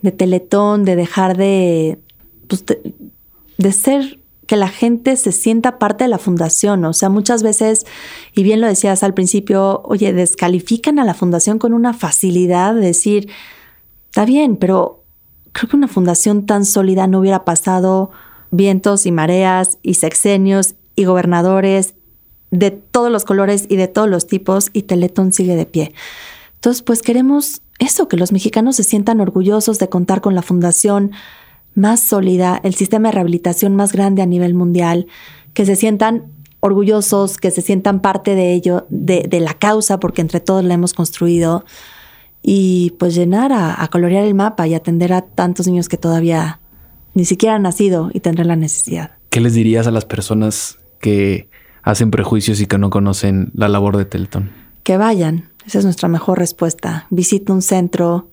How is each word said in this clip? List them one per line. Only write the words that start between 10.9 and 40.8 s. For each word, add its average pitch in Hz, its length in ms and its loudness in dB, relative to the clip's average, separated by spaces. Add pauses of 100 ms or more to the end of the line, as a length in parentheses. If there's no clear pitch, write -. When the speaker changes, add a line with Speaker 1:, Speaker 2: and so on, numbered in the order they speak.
Speaker 1:
a 269 60 2
la 185 100 0
fundación 180 440 0
con 233 140 0
una 233 220 0
facilidad 180 800 0
de 233 60 2
decir, 202 480 0 (760)
"Está 208 200 -2
bien", 262 300 2
pero 185 480 -2 (480)
creo - 180 -6
que 285 60 2
una 277 120 2
fundación 196 560 0
tan 202 200 0
sólida 190 420 2
no 190 140 2
hubiera 190 240 2
pasado 185 680 0 (400)
vientos 196 560 2
y 175 60 0
mareas 185 680 0
y 180 120 -2
sexenios 196 800 0 (220)
y 202 80 0
gobernadores 185 880 2 (560)
de 196 220 2
todos 240 380 -2
los 208 140 -2
colores 196 440 0
y 202 80 0
de 185 120 2
todos 214 220 0
los 175 160 -2
tipos, 196 480 -2
y 202 80 -2
Teletón 180 500 0
sigue 180 240 0
de 160 100 0
pie. 160 280 -4 (640)
Entonces, 247 260 0
pues, 233 180 -2
queremos 262 640 0 (160)
eso, 269 300 0
que 185 100 0
los 180 140 0
mexicanos 220 440 0
se 226 60 0
sientan 214 380 0
orgullosos 208 580 0
de 185 100 0
contar 185 320 0
con 196 140 0
la 175 80 0
fundación 202 680 0 (640)
más 214 320 2
sólida, 185 580 0
el 185 100 0
sistema 214 340 0
de 214 40 0
rehabilitación 175 600 0
más 202 180 0
grande 196 280 0
a 185 60 0
nivel 175 260 0
mundial, 175 540 0 (480)
que 208 100 0
se 196 100 2
sientan 220 520 0 (340)
orgullosos, 202 800 0
que 185 120 0
se 180 120 -4
sientan 196 400 0
parte 196 320 0
de 180 180 2
ello, 180 380 0
de, 175 380 -2
de 180 120 0
la 156 140 -2
causa, 208 440 0
porque 180 220 -4
entre 165 200 -2
todos 190 240 0
la 180 100 0
hemos 175 180 0